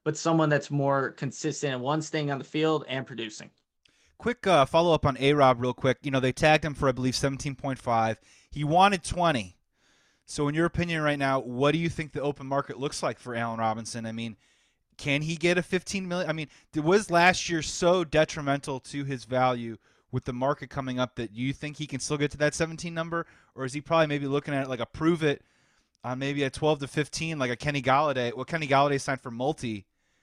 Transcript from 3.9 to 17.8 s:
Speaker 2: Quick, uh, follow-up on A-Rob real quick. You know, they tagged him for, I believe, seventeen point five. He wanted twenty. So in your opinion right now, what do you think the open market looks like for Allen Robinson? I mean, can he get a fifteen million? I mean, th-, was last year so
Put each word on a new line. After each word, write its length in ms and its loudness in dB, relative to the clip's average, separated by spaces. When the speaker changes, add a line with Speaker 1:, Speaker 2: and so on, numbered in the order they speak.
Speaker 2:
Quick, 300 -6
uh, 160 6
follow-up 420 4
on 140 0
A-Rob 400 6
real 120 0
quick. 300 0
You 80 -6
know, 80 2
they 140 0
tagged 320 4
him 100 -4
for, 140 0
I 40 4
believe, 220 -2
seventeen 400 -4
point 240 -8
five. 400 0
He 140 -4
wanted 400 4
twenty. 500 -2
So 220 -2
in 60 -2
your 120 2
opinion 340 -2
right 180 2
now, 220 2
what 320 0
do 60 2
you 100 -2
think 240 -8
the 80 -8
open 260 -4
market 320 -4
looks 240 -6
like 160 -4
for 160 -10
Allen 260 -4
Robinson? 440 -4
I 80 -8
mean, 240 -10
can 240 -2
he 140 -4
get 200 2
a 60 2
fifteen 460 -4
million? 200 -2
I 40 0
mean, 160 -6
th-, 120 0
was 260 4
last 380 6
year 140 -2
so 420 2